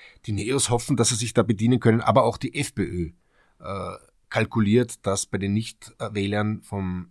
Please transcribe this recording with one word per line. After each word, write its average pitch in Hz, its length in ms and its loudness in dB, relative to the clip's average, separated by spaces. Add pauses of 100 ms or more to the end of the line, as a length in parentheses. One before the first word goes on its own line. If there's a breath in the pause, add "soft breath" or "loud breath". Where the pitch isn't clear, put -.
(260 loud breath)
Die 110 60 -4
Neos 113 380 -2
hoffen, 123 260 0
dass 110 140 2
sie - 60 0
sich 113 180 -4
da 117 80 6
bedienen 117 380 2
können. 117 200 4
Aber 117 240 4
auch 117 140 0
die - 160 -8
F 143 200 -6
P 101 80 -2
Ö, 87 280 -4 (480)
äh, 92 380 -10 (340)
kalkuliert, 113 760 2
dass 98 200 0
bei - 120 -4
den 98 160 0
Nichtwählern 104 1080 -4
vom 90 480 -6